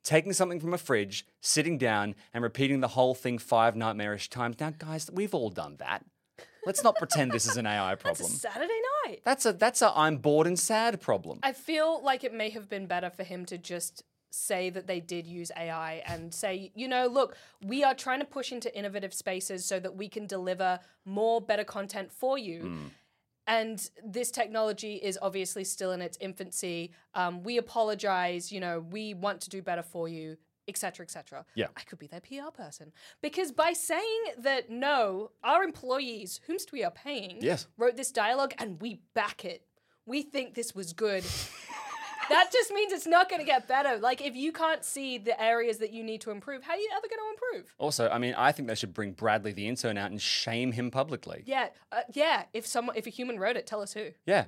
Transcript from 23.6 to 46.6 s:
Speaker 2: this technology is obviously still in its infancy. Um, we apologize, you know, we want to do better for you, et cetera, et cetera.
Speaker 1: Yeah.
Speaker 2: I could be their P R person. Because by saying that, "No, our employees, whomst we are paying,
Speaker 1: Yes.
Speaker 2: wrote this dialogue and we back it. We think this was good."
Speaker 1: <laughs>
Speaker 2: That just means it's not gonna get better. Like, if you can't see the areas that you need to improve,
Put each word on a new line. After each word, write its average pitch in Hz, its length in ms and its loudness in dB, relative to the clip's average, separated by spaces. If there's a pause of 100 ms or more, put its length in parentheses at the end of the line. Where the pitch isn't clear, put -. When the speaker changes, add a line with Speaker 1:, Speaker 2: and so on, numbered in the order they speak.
Speaker 2:
this 233 260 -2
technology 214 640 0
is 190 260 -4
obviously 190 440 -2
still 185 260 -2
in 180 100 -2
its 175 200 -8
infancy. 180 720 -6 (220)
Um, 175 300 0
we 240 140 0
apologize, 202 960 0
you 190 80 -6
know, 170 180 -2
we 208 340 -8
want 196 280 -2
to - 80 -12
do 190 120 -8
better 170 220 -4
for 170 240 -6
you, 160 300 -8 (280)
et 196 120 -8
cetera, 180 280 -6
et - 60 -16
cetera. 143 420 -14
Speaker 1:
Yeah. 113 220 0
Speaker 2:
I - 60 -12
could - 180 -16
be 147 80 -18
their 175 140 -14
P 277 180 -14
R 302 120 -12
person. 156 420 -18 (280)
Because 302 300 -2
by 330 220 4
saying 440 480 0 (160)
that, 254 320 0
"No, 226 600 2 (120)
our 302 180 6
employees, 254 840 -4
whomst 370 240 -6
we 233 140 -2
are 170 60 0
paying, 220 500 -8
Speaker 1:
Yes. 147 260 0 (100)
Speaker 2:
wrote 233 200 4
this 262 160 -4
dialogue 254 460 2
and 185 220 -8
we 220 200 -8 (120)
back 208 300 0
it. - 240 -10 (380)
We 277 160 -2
think 277 320 -4
this 233 200 -6
was 175 200 -8
good." 196 360 0
Speaker 1:
<laughs> - 40 -4 (960)
Speaker 2:
That 359 240 8
just 480 180 6
means 403 220 2
it's 320 120 -4
not 359 240 8
gonna 330 140 -2
get 269 240 4
better. 269 300 4
Like, 254 280 2
if 254 80 -2
you 285 200 -2
can't 320 320 0
see 269 320 -4
the 220 240 0
areas 226 380 4
that 208 120 -2
you 226 120 -8
need 220 180 -6
to 220 100 -8
improve, 247 320 -10